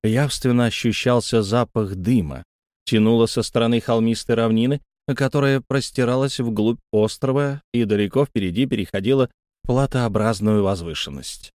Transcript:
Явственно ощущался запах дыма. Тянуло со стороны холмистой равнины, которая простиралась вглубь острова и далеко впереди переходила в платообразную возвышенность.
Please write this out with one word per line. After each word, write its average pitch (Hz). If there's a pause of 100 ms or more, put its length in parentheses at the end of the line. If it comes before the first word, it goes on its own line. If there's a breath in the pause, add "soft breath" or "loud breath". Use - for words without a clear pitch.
Явственно 123
ощущался 117
запах 104
дыма. 90 (400)
Тянуло 113
со 113
стороны 117
холмистой 113
равнины, 117 (340)
которая 139
простиралась 131
вглубь 117 (120)
острова 135 (100)
и 120
далеко 104
впереди 101
переходила 113 (340)
в -
платообразную 107
возвышенность. 85